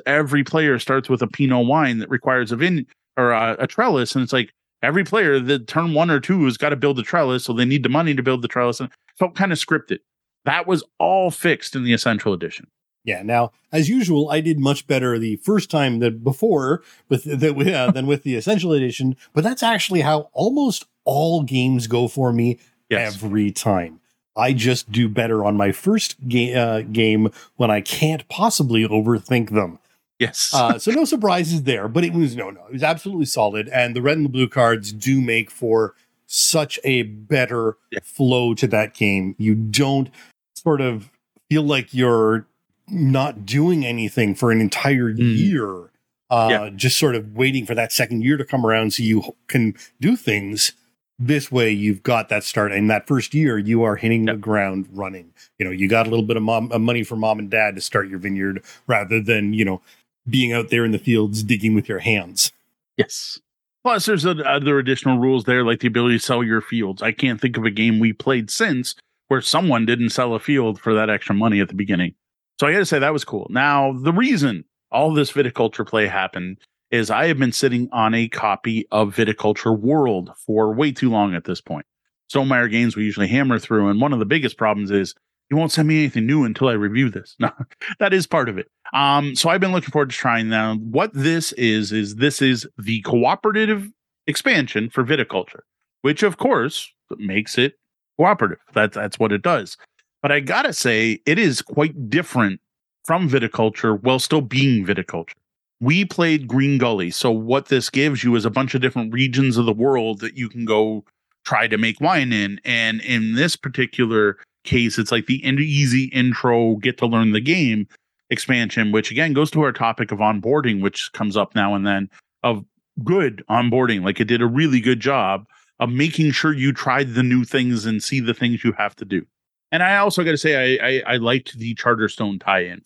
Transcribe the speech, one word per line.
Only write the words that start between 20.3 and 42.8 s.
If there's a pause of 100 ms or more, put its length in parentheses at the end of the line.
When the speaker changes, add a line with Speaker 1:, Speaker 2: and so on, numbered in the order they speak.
Speaker 2:
almost (180)
all
games
go
for
me (320)
Speaker 1:
Yes.
Speaker 2:
every
time. (360)
I
just
do
better
on
my
first (120)
ga-,
uh,
game (260)
when
I
can't
possibly
overthink
them. (420)
Speaker 1:
Yes.
Speaker 2:
Uh,
so
no
surprises
there,
but
it
was,
no,
no,
it
was
absolutely
solid.
And
the
red
and
the
blue
cards
do
make
for (320)
such
a
better (160)
Speaker 1:
Yeah.
Speaker 2:
flow
to
that
game.
You
don't (480)
sort
of (400)
feel
like
you're (420)